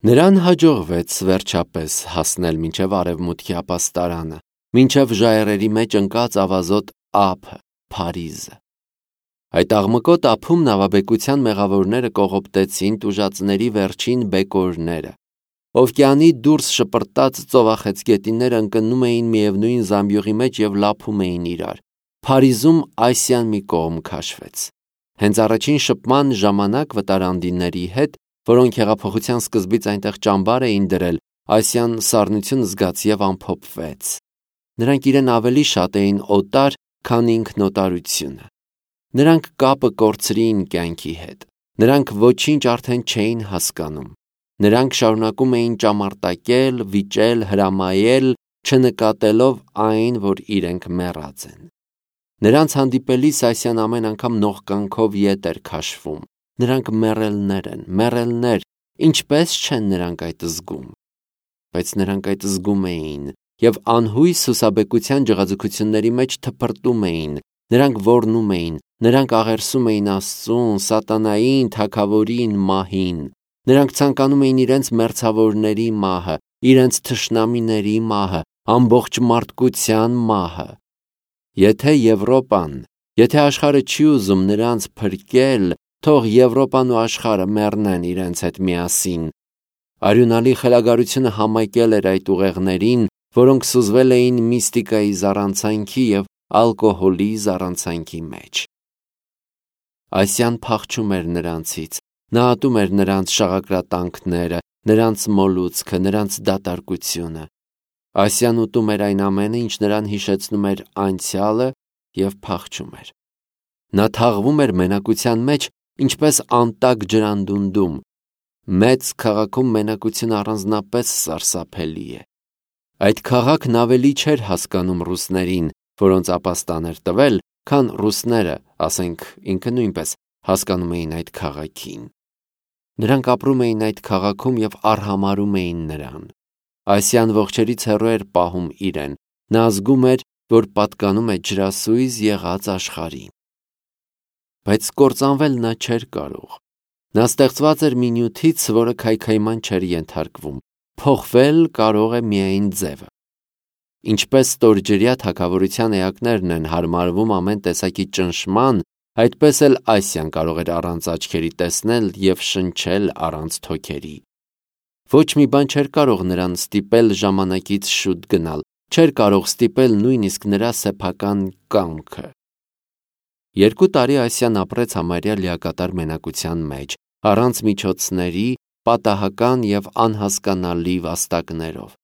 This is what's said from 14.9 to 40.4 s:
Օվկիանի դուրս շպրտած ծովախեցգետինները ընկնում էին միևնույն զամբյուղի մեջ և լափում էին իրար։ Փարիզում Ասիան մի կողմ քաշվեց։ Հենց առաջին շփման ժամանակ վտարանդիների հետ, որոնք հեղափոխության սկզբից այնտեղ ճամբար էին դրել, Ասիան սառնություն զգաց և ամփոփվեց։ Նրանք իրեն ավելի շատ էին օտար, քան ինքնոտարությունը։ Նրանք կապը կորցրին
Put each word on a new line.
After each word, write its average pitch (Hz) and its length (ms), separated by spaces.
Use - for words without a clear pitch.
Օվկիանի 139 600
դուրս 147 340
շպրտած - 720
ծովախեցգետինները 110 1160
ընկնում 113 440
էին 120 240
միևնույն 110 560
զամբյուղի 101 520
մեջ 127 220
և 104 180
լափում 104 460
էին 87 240
իրար։ 85 380
Փարիզում 135 560
Ասիան 120 500
մի 104 160
կողմ 82 360
քաշվեց։ - 680
Հենց 101 180
առաջին 113 420
շփման 135 540
ժամանակ 101 640
վտարանդիների 90 920
հետ, 135 300
որոնք 123 320
հեղափոխության 107 640
սկզբից 104 460
այնտեղ 101 300
ճամբար 107 460
էին 101 240
դրել, 87 340
Ասիան 117 480
սառնություն 107 680
զգաց 95 400
և 104 180
ամփոփվեց։ - 920
Նրանք 135 300
իրեն 135 220
ավելի 123 340
շատ 92 340
էին 101 300
օտար, 131 480
քան 117 280
ինքնոտարությունը։ 95 1160
Նրանք 156 400
կապը 135 380
կորցրին 107 720